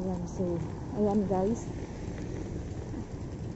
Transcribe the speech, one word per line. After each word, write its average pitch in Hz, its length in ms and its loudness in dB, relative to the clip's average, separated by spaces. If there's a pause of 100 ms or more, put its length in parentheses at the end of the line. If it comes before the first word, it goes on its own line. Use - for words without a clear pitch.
Ayan, 180 240 0
so, 175 320 2 (400)
ayan 208 320 6
guys. 196 400 4 (1900)